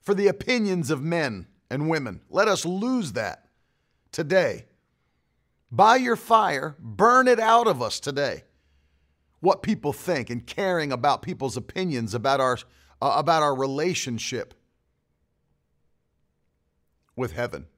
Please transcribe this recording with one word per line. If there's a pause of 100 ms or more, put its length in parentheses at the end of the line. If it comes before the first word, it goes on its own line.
for
the
opinions
of
men (220)
and
women.
Let
us
lose
that (640)
today. (1040)
By
your
fire,
burn
it
out
of
us
today, (1000)
what
people
think
and
caring
about
people's
opinions
about
our, (440)
uh,
about
our
relationship (2500)
with
heaven. (120)